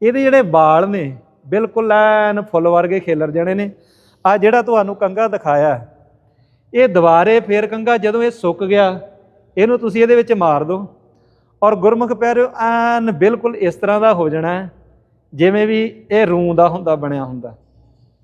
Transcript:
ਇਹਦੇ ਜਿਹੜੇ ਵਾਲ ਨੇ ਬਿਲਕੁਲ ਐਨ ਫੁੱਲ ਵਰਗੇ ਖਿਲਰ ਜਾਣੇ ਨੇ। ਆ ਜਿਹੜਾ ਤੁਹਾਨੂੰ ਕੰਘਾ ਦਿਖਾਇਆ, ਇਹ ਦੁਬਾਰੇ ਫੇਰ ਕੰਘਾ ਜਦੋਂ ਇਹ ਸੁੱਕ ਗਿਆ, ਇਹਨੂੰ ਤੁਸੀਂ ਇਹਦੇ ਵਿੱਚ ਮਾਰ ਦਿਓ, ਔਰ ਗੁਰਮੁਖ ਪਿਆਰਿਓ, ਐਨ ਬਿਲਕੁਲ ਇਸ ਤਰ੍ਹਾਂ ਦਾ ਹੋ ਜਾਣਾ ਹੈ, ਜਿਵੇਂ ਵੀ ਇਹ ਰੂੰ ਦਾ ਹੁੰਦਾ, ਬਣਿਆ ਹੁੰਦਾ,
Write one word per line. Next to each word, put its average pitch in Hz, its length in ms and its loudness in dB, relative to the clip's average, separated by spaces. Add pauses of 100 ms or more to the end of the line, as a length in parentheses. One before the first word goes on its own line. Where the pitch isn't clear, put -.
ਇਹਦੇ 240 200 0
ਜਿਹੜੇ 269 200 4
ਵਾਲ 160 480 2
ਨੇ 151 280 -6 (300)
ਬਿਲਕੁਲ 220 440 -2
ਐਨ 214 500 2
ਫੁੱਲ 175 260 -2
ਵਰਗੇ 175 320 0
ਖਿਲਰ 156 320 -4
ਜਾਣੇ 170 220 -2
ਨੇ। 202 180 -4 (540)
ਆ 196 120 4
ਜਿਹੜਾ 220 240 2
ਤੁਹਾਨੂੰ 208 340 -2
ਕੰਘਾ 196 320 -2
ਦਿਖਾਇਆ, 147 600 -2 (840)
ਇਹ 247 140 4
ਦੁਬਾਰੇ 175 520 4
ਫੇਰ 208 280 -2
ਕੰਘਾ 220 300 -2
ਜਦੋਂ 214 260 -2
ਇਹ 240 80 -2
ਸੁੱਕ 180 320 -6
ਗਿਆ, 190 360 0 (580)
ਇਹਨੂੰ 233 220 2
ਤੁਸੀਂ 226 220 -2
ਇਹਦੇ 233 140 4
ਵਿੱਚ 233 180 0
ਮਾਰ 160 300 0
ਦਿਓ, 185 240 -6 (760)
ਔਰ 214 120 4
ਗੁਰਮੁਖ 226 380 0
ਪਿਆਰਿਓ, 240 360 0 (120)
ਐਨ 233 500 -2
ਬਿਲਕੁਲ 226 440 -2
ਇਸ 180 200 -4
ਤਰ੍ਹਾਂ 208 260 -2
ਦਾ 220 120 4
ਹੋ 170 160 -2
ਜਾਣਾ 160 240 -4
ਹੈ, 185 180 -8 (600)
ਜਿਵੇਂ 190 340 2
ਵੀ 220 440 -4
ਇਹ 208 160 2
ਰੂੰ 175 280 -2
ਦਾ 170 140 4
ਹੁੰਦਾ, 165 260 -4
ਬਣਿਆ 143 300 -6
ਹੁੰਦਾ, 120 320 -14 (680)